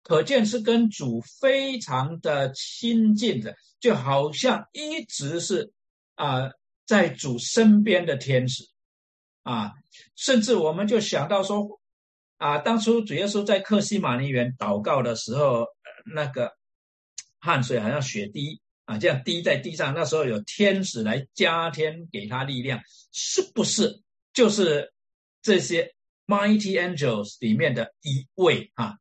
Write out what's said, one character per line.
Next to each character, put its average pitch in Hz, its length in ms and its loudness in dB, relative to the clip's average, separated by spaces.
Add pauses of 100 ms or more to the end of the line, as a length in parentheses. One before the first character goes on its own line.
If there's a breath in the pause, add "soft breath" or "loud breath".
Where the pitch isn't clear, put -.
可 160 220 2
见 247 220 2
是 220 160 -2
跟 233 280 4
主 131 320 -4 (200)
非 269 380 0
常 143 420 -4
的 139 320 0
亲 226 640 2
近 202 260 0
的， 107 120 -10 (280 soft breath)
就 226 120 4
好 139 380 0
像 226 400 -2
一 302 320 -8
直 160 380 -6
是， - 320 -4 (420)
啊， 131 340 -2 (360)
在 185 240 4
主 135 280 -6
身 214 460 6
边 180 220 2
的 147 100 -2
天 127 320 0
使。 - 160 -6 (800)
啊， 110 300 -6 (420 loud breath)
甚 254 260 2
至 220 140 2
我 156 180 2
们 196 140 -2
就 226 120 4
想 160 280 -2
到 196 160 2
说， 208 360 -4 (580)
啊， 147 200 -2
当 226 220 0
初 226 220 2
主 208 120 -6
耶 185 140 0
稣 208 180 -2
在 202 140 2
客 208 200 2
西 202 200 0
马 127 200 0
尼 135 80 -2
园 123 300 0
祷 104 240 -2
告 139 220 0
的 117 120 -2
时 113 200 -6
候， 135 240 2
呃， 117 80 -2 (480)
那 147 100 -2
个 131 260 -4 (840)
汗 151 260 0
水 127 160 0
好 107 80 -2
像 143 140 0
血 101 240 -6
滴， 147 340 -8 (260)
啊， 214 120 -6
这 190 100 0
样 139 160 0
滴 170 200 -4
在 160 140 2
地 160 180 -8
上， 147 180 -4
那 165 100 -2
时 151 120 -2
候 151 100 0
有 107 160 -4
天 196 420 0
使 117 200 -6
来 120 320 -2
加 170 340 0
添 156 420 -4
给 104 140 -10
他 127 180 -6
力 131 200 -6
量， 127 180 -6 (300 soft breath)
是 - 320 -2 (100)
不 220 100 2
是 - 380 0 (320)
就 226 160 6
是 170 420 0 (520)
这 190 160 4
些 165 340 -2 (320)
mighty 202 560 2
angels 135 580 -2
里 113 160 2
面 139 200 2
的 113 260 -6
一 135 320 -4
位 170 400 2
啊？ 110 280 -6